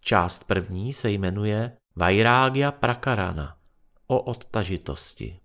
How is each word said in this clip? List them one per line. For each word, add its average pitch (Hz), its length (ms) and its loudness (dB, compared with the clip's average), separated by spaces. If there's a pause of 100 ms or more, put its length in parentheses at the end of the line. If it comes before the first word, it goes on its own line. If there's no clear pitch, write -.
Část - 420 2
první 95 500 -2
se 113 180 -2
jmenuje 104 640 -2 (180)
Vairagya 123 760 4
Prakarana, 101 880 -2 (480)
o 123 140 2
odtažitosti. 90 1200 -6